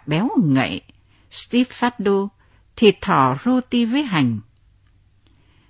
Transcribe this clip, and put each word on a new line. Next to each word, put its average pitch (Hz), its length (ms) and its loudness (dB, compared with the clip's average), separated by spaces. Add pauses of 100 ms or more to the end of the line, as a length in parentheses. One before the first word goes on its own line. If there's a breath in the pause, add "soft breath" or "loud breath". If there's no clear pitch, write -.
béo 165 240 -2 (140)
ngậy, 131 380 0 (500)
stifado, 214 960 -2 (480)
thịt 208 260 4
thỏ 135 440 2
roti 247 400 0
với 262 180 -2
hành. 139 360 0 (1300)